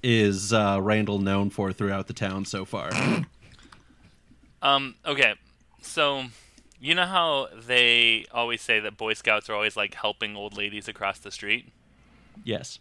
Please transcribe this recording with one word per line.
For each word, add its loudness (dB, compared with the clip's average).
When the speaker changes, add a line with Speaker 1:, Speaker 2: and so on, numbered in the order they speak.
Speaker 1:
is, 2
uh, 4
Randall 2
known 2
for -4
throughout -4
the -12
town -6
so -8
far? -8
<coughs> 0
Speaker 2:
Um, 0
okay, 2
so -2
you 0
know 2
how 0
they 4
always -4
say 2
that -8
Boy -2
Scouts 0
are -6
always, -2
like, -4
helping -6
old -10
ladies -8
across -6
the -16
street? -6
Speaker 1:
Yes. -8